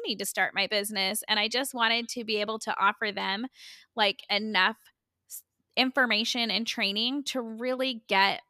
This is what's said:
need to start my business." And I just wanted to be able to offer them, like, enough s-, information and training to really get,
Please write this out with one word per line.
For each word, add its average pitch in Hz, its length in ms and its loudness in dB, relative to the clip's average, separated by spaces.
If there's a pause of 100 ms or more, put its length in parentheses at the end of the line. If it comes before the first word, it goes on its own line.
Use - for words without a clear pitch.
need 226 140 -4
to 202 60 -4
start 190 300 0
my 196 120 2
business." 202 600 -2
And 214 120 2
I 208 80 2
just 247 260 -2
wanted 233 360 0
to 247 140 -6
be 214 140 -2
able 214 220 -2
to - 200 -4
offer 208 320 2
them, 196 360 -4 (480)
like, 208 340 0
enough 208 480 2 (520)
s-, - 120 -14 (340)
information 233 760 2
and 208 160 -2
training 226 580 0
to 262 160 -2
really 247 640 -4
get, 196 420 4